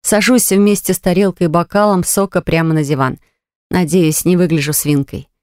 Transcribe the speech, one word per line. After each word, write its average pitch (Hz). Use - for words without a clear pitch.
Сажусь 220
вместе 202
с 180
тарелкой 180
и -
бокалом 180
сока 190
прямо 165
на 156
диван. 135
Надеюсь, 170
не 180
выгляжу 151
свинкой. 139